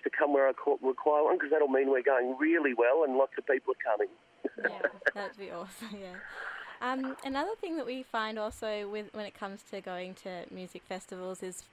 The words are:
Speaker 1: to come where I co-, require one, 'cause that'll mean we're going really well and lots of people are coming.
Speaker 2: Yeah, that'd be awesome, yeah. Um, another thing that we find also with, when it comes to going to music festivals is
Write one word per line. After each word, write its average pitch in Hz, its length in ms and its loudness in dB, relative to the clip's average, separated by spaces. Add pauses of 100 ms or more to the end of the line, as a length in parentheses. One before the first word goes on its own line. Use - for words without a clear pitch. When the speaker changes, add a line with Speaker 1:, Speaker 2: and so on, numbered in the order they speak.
Speaker 1:
to 139 40 0
come 147 240 2
where 135 140 6
I 127 60 4
co-, - 280 0
require 147 440 4
one, 180 120 6
'cause 147 140 -2
that'll 151 160 6
mean 135 220 4
we're 131 120 4
going 131 380 2
really 151 340 4
well 123 300 6
and 131 140 2
lots 135 200 4
of 131 80 -6
people 131 280 0
are - 180 -2
coming. 104 180 0 (480)
Speaker 2:
Yeah, - 320 -2 (240)
that'd 202 240 -8
be 190 140 -10
awesome, 190 480 -12
yeah. 185 160 -12 (680)
Um, 262 420 -2
another 277 280 -2 (100)
thing 330 160 -4
that 277 80 -4
we 262 160 -6
find 220 380 -4
also 214 500 -4
with, 208 240 -8
when 208 140 -8
it - 80 -14
comes 196 340 -10
to 196 120 -8
going 185 420 -8
to 185 260 -8
music 185 400 -12
festivals 185 540 -8
is 185 300 -10